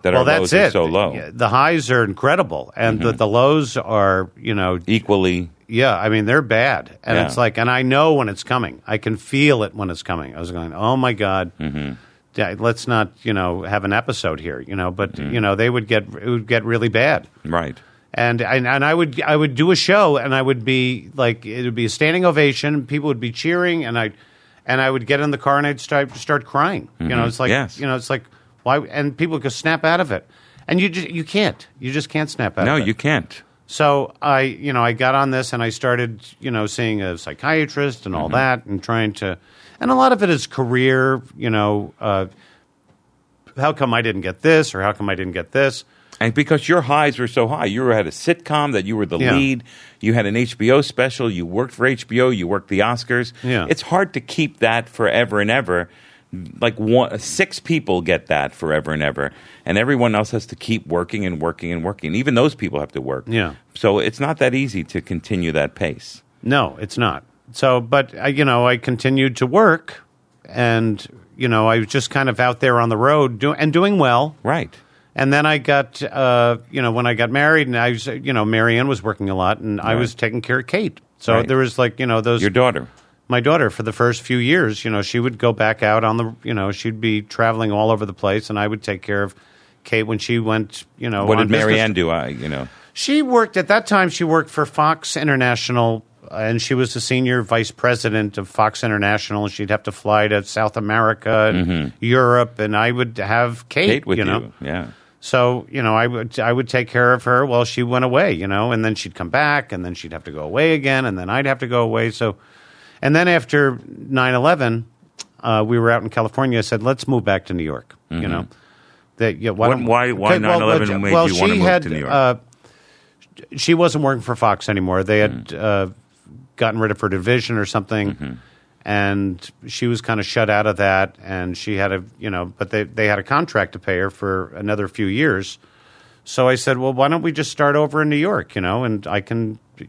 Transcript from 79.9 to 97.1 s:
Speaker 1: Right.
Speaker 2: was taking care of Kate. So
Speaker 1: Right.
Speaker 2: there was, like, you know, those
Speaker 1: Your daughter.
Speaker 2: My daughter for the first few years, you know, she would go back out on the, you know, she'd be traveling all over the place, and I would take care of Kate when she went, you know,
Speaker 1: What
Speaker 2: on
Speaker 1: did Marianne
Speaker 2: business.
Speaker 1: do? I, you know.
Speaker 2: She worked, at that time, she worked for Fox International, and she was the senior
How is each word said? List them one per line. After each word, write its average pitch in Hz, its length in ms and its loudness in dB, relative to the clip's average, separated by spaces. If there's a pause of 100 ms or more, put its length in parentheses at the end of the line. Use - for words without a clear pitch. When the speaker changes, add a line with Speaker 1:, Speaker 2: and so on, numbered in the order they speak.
Speaker 1:
Right. 113 80 0
Speaker 2:
was 117 160 -4
taking 117 260 -2
care 127 160 -2
of 127 80 -8
Kate. 190 340 -4 (180)
So - 160 0
Speaker 1:
Right. 117 120 2
Speaker 2:
there 131 120 2
was, 127 200 0
like, 120 220 0
you 131 60 -2
know, 113 140 2
those 117 200 0
Speaker 1:
Your 101 100 2
daughter. 117 380 2 (380)
Speaker 2:
My 123 140 2
daughter 139 300 2
for - 120 -8
the 107 100 -6
first 120 280 0
few - 160 -2
years, 123 480 0
you 113 60 -4
know, 104 100 0
she 101 180 -4
would 120 200 -2
go 120 160 2
back 107 280 0
out 110 220 4
on 110 140 2
the, 113 240 -4
you 120 100 -6
know, 98 200 -2
she'd 110 280 -8
be 107 220 0
traveling 113 500 0
all 107 180 2
over 107 140 0
the 98 80 -6
place, 104 380 -2
and 107 80 -4
I 104 100 0
would 107 140 -8
take 98 180 -6
care 101 220 -4
of 98 120 -6 (480)
Kate 113 200 0
when 110 160 -2
she 120 200 -2
went, 110 460 -2 (140)
you 120 100 -6
know, 101 160 -2
Speaker 1:
What 107 140 4
Speaker 2:
on 113 80 4
Speaker 1:
did 101 60 0
Marianne 110 420 4
Speaker 2:
business. - 0 -
Speaker 1:
do? 85 160 0
I, 80 180 -2
you 69 220 -8
know. 67 180 -6 (240)
Speaker 2:
She 302 300 0
worked, 247 340 2
at 185 120 0
that 214 180 2
time, 185 240 2
she 170 140 -4
worked 160 260 2
for 151 160 -2
Fox 156 500 0
International, 123 880 2 (260)
and 110 300 -2
she 131 140 -2
was 123 180 0
the 120 80 -6
senior 127 400 0